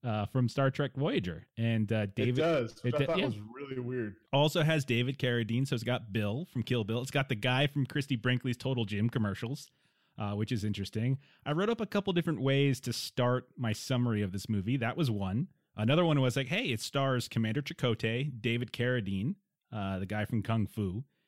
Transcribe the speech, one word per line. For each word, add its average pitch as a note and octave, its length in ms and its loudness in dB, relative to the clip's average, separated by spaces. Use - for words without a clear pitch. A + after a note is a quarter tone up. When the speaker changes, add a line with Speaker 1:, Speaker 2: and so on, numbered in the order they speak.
Speaker 1:
uh, G#2+ 220 0
from B2+ 220 2
Star C3+ 220 2
Trek C3+ 260 0
Voyager. C3+ 500 -2
And, A2+ 360 2
uh, G#2+ 140 2
David B2 320 0
Speaker 2:
It D#3 40 2
does, D3 400 0
which B2 120 0
Speaker 1:
it - 20 -2
Speaker 2:
I - 20 4
Speaker 1:
d-, C#3+ 80 2
Speaker 2:
thought D#3+ 120 0
Speaker 1:
yeah. - 80 2
Speaker 2:
was G#2 120 -4
really C3+ 240 -8
weird. A#2+ 380 -4
Speaker 1:
Also D3+ 300 4
has D#3 220 4
David B2 340 2
Carradine, A#2+ 480 0
so C3+ 80 -2
it's A2 100 -4
got A#2 280 -2
Bill G#2+ 400 -2
from A2+ 120 -2
Kill B2 180 0
Bill. A2+ 180 -2
It's C3 120 -6
got C3+ 160 2
the B2 80 0
guy B2+ 320 2
from C#3 180 0
Christy C#3 300 -2
Brinkley's B2 400 0
Total B2 280 -2
Gym G#2 240 0
commercials, A2+ 640 -4
uh, G#2 140 -4
which G#2 180 -2
is G#2+ 140 0
interesting. G#2+ 540 -2
I C#3+ 60 -2
wrote F#3+ 180 0
up A#3 100 -2
a A3 60 -2
couple G3+ 260 0
different E3+ 280 0
ways C3+ 400 4
to A#2+ 120 -4
start B2 540 0
my A2+ 160 -2
summary A#2+ 500 0
of F#2+ 100 -2
this F#2+ 160 -6
movie. G#2+ 280 0
That A#2+ 200 -2
was D#3 120 0
one. G#2 380 -2
Another C3 280 4
one D3+ 160 4
was B2+ 160 2
like, C3+ 120 0
"Hey, G#3+ 240 -2
it A2 80 -2
stars C3+ 480 0
Commander A2+ 340 0
Chakotay, B2 680 0
David A#2+ 300 0
Carradine, A#2 640 -2
uh, G2 280 -4
the F#2+ 60 -4
guy G#2+ 200 -2
from A2 160 -2
Kung A2+ 240 0
Fu, G2+ 380 -4